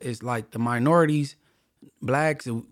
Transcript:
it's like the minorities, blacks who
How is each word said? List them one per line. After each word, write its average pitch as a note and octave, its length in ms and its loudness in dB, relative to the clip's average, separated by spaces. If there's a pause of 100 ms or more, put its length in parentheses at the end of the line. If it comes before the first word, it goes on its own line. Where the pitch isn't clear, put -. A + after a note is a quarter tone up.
it's A#2+ 220 -8
like A#2 300 -6
the A#2 80 -6
minorities, D3 720 2 (640)
blacks D3+ 440 0
who A2+ 280 -6